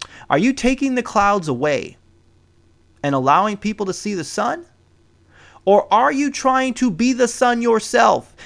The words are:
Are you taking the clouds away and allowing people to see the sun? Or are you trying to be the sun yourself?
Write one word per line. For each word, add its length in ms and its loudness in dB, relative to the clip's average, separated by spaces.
Are 80 4
you 160 2
taking 400 -2
the 80 -2
clouds 460 0
away 500 -4
and 140 -2
allowing 420 2
people 300 -6
to 60 -4
see 220 -6
the 100 -6
sun? 420 -6
Or 300 4
are 160 4
you 220 -2
trying 420 -2
to 160 0
be 220 0
the 160 0
sun 340 0
yourself? 720 2